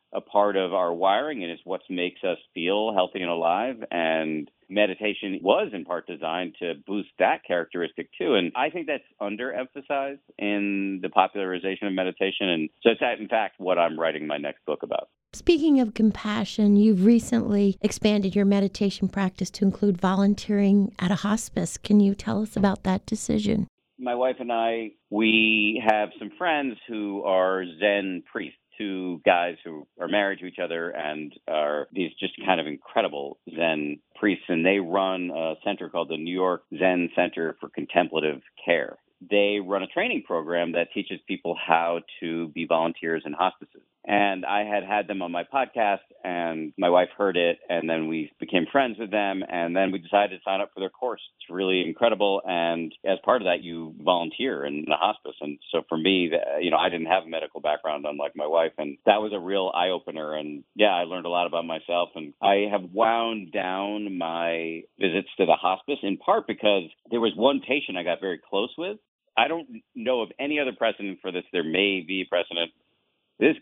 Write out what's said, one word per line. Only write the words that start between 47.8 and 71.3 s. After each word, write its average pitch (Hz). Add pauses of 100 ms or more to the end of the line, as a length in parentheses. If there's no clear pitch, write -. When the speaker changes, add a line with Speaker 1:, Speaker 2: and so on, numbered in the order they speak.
Speaker 1:
then 80
we 80
became 87
friends 127
with 107
them, 98
and 85
then 95
we 95
decided 95
to -
sign 95
up 92
for 95
their 95
course. 117 (180)
It's -
really 92
incredible, 101
and 85 (100)
as 95
part 117
of 92
that, 87
you 82
volunteer 87
in 73
the 76
hospice. 82
And 73 (120)
so 80
for 82
me, 90
the, 76
you 87
know, 78
I 90
didn't 82
have 90
a 82
medical 80
background, 76
unlike 73
my 76
wife, 82
and 73
that 107
was 107
a 101
real 92
eye-opener. 80
And, 76 (100)
yeah, 104
I 87
learned 87
a 85
lot 87
about 85
myself, 85
and 76
I 101
have 95
wound 113
down 98
my 82 (180)
visits 92
to 98
the 87
hospice, 95
in 98
part 208
because 101 (260)
there 117
was 110
one 135
patient 120
I 87
got 85
very 92
close 104
with. 190 (400)
I 117
don't 156 (260)
know 120
of 104 (100)
any 147
other 131
precedent 101
for 95